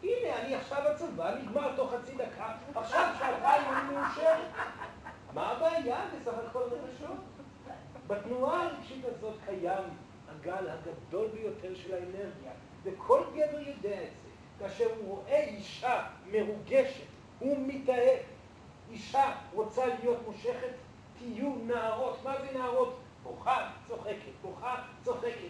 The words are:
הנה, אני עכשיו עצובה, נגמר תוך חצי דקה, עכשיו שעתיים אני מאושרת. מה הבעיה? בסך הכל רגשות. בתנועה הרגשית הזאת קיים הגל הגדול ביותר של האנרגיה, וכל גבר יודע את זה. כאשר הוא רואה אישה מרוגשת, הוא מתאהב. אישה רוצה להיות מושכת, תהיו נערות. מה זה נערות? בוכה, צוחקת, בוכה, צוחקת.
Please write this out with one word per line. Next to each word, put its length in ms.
הנה, 380
אני 140
עכשיו 220
עצובה, 580
נגמר 400
תוך 160
חצי 240
דקה, 380
עכשיו 440
שעתיים 460
אני 300
מאושרת. 560
מה 180
הבעיה? 540
בסך 140
הכל 120
רגשות. 460
בתנועה 560
הרגשית 420
הזאת 300
קיים 380
הגל 400
הגדול 580
ביותר 480
של 180
האנרגיה, 580
וכל 400
גבר 240
יודע 440
את 80
זה. 160
כאשר 280
הוא 200
רואה 260
אישה 600
מרוגשת, 720
הוא 180
מתאהב. 520
אישה 420
רוצה 320
להיות 320
מושכת, 460
תהיו 380
נערות. 580
מה 180
זה 180
נערות? 400
בוכה, 460
צוחקת, 440
בוכה, 340
צוחקת. 460